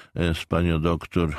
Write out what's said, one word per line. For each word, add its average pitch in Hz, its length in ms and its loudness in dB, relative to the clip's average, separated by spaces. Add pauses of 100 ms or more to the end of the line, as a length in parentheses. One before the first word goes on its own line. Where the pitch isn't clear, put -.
(140)
e, 82 200 0
z - 100 -8
panią 85 360 2
doktor 82 580 0